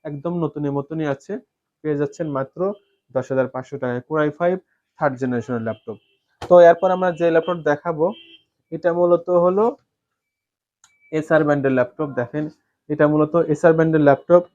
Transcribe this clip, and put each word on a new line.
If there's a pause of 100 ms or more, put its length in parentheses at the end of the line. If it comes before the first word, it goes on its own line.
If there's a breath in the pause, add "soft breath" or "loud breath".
একদম (100)
নতুনের
মতনই
আছে। (500)
পেয়ে
যাচ্ছেন (100)
মাত্র (560)
দশ
হাজার
পাঁচশো
টাকায়
Core
আই (100)
ফাইভ (440)
থার্ড
জেনারেশনের
ল্যাপটপ। (440)
তো (140)
এরপর
আমরা (100)
যে
ল্যাপটপ (120)
দেখাবো (680)
এটা (100)
মূলত (160)
হলো (1500)
Acer
ব্র্যান্ডের
ল্যাপটপ। (100)
দেখেন (460)
এটা
মূলত (200)
Acer
ব্র্যান্ডের
ল্যাপটপ। (120)